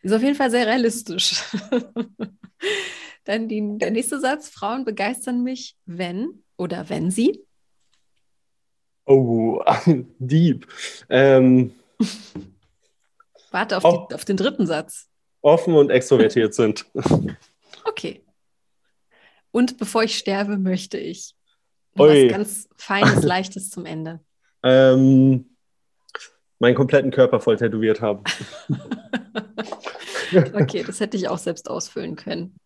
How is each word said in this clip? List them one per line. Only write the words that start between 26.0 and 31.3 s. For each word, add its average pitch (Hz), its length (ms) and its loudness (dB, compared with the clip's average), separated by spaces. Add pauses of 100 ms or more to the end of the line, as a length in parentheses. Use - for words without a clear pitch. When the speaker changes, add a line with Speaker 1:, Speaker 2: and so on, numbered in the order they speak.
Speaker 2:
meinen 120 160 4
kompletten 135 340 2
Körper 123 300 2
voll 110 160 2
tätowiert 110 440 -2
haben. 104 280 -4
<laughs> - 40 -6 (2250)
Speaker 1:
Okay, 175 280 -2
das - 160 -10
hätte 214 200 -4
ich 180 100 -4
auch 180 80 -6